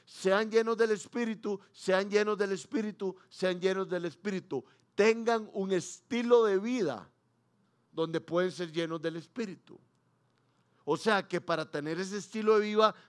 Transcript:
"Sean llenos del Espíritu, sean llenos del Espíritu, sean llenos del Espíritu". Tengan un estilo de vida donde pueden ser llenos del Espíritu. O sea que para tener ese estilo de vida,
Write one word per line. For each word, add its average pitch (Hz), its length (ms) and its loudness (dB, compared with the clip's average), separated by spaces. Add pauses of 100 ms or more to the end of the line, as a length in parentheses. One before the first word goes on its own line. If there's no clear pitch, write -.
"Sean 202 460 0
llenos 226 260 2
del 226 140 2
Espíritu, 214 720 -4 (120)
sean 190 380 0
llenos 208 260 2
del 196 160 0
Espíritu, 202 640 -4 (120)
sean 185 320 -2
llenos 190 280 0
del 175 160 -4
Espíritu". 170 600 -6 (320)
Tengan 220 560 2
un 190 200 -2
estilo 233 720 2
de 196 140 4
vida 190 500 -4 (840)
donde 160 280 -4
pueden 175 300 0
ser 165 220 -8
llenos 165 280 -4
del 160 160 -6
Espíritu. - 640 -12 (1040)
O 156 120 0
sea 196 320 0
que 175 120 -4
para 160 300 -4
tener 156 300 -6
ese 190 160 -8
estilo 214 420 0
de 208 80 2
vida, 214 280 2 (140)